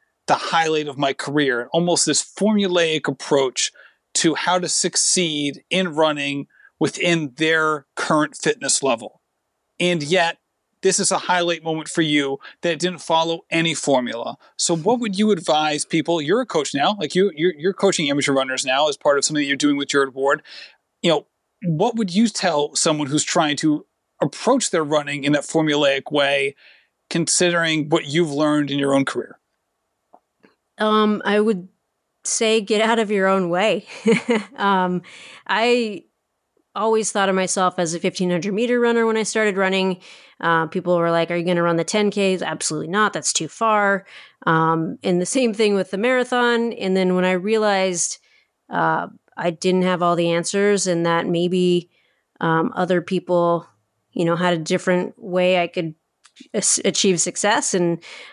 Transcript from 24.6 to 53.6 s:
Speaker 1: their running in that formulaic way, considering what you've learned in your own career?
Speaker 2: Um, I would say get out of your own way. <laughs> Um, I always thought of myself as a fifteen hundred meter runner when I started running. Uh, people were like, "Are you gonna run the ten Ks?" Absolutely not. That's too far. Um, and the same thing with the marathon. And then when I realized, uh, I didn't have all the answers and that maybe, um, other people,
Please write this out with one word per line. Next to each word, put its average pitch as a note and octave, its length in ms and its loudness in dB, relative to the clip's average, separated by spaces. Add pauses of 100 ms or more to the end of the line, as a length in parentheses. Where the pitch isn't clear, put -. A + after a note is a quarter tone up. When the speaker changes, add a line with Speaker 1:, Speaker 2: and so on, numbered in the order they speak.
Speaker 1:
their E3 140 0
running C#3+ 420 -2
in D3 80 2
that C#3+ 100 0
formulaic D3 680 0
way, C#3 460 0 (540)
considering E3 800 0
what E3 160 2
you've D3+ 260 0
learned D3 400 0
in C#3+ 80 -2
your C#3 140 2
own C#3 100 4
career? - 360 -6 (1400)
Speaker 2:
Um, G#3+ 480 2
I G#3 160 2
would G3 260 0 (560)
say A3 360 0
get G#3 220 0
out A3+ 160 2
of G#3+ 140 0
your F#3+ 160 2
own F#3+ 220 2
way. F#3 360 0 (180)
<laughs> A3 520 0
Um, F#3 480 0 (420)
I A3+ 600 0 (680)
always A3 380 0
thought G3 180 0
of F#3+ 60 2
myself F#3 420 0
as E3+ 160 -2
a E3+ 60 -6
fifteen F3+ 320 -2
hundred F3+ 220 -2
meter A#3+ 260 0
runner A#3 260 2
when A3 120 0
I A3 60 0
started G#3 340 0
running. F#3+ 420 0 (420)
Uh, E3 260 2
people F3 300 0
were E3+ 140 2
like, E3 180 2
"Are F3 60 -2
you E3+ 100 -2
gonna F3 160 2
run E3+ 140 2
the E3 80 0
ten G#3 260 0
Ks?" F#3+ 320 0
Absolutely D#3 460 -6
not. G#3 260 0
That's - 180 -4
too D#3 160 -4
far. G3+ 580 0 (420)
Um, D#3+ 560 0
and F3+ 180 2
the F3+ 40 -2
same A#3+ 280 0
thing G#3 220 2
with F#3+ 160 -2
the G3 60 -4
marathon. A#3+ 760 0
And F#3+ 240 -2
then F#3 180 2
when F3+ 100 2
I F#3 80 2
realized, F#3+ 840 0 (520)
uh, D#3+ 380 -2 (300)
I F3 140 -2
didn't F#3 320 0
have F3+ 180 0
all F3 140 2
the E3+ 160 0
answers G3 560 0
and E3+ 180 0
that E3+ 220 0
maybe, F3 600 0 (500)
um, E3 360 0
other F3+ 260 0
people, E3+ 640 0 (440)